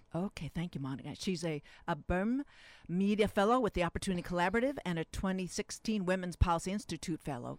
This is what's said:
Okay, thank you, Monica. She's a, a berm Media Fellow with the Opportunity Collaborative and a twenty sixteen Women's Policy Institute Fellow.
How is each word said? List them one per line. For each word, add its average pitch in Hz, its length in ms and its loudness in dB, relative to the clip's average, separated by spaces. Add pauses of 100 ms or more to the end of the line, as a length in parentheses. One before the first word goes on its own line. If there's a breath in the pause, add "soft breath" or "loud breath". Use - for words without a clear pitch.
(140)
Okay, 165 400 -4
thank 170 220 -4
you, 135 40 -4
Monica. 135 380 -6
She's 175 260 -2
a, 156 160 -2 (280 soft breath)
a 170 80 -2
berm 202 460 0 (460 soft breath)
Media 196 380 4
Fellow 214 320 4
with 214 160 2
the 175 80 2
Opportunity 175 400 -2
Collaborative 196 640 2
and 175 120 0
a 160 100 0
twenty 185 420 -2
sixteen 208 580 -2
Women's 180 300 0
Policy 170 340 2
Institute 180 500 -4
Fellow. 131 380 -6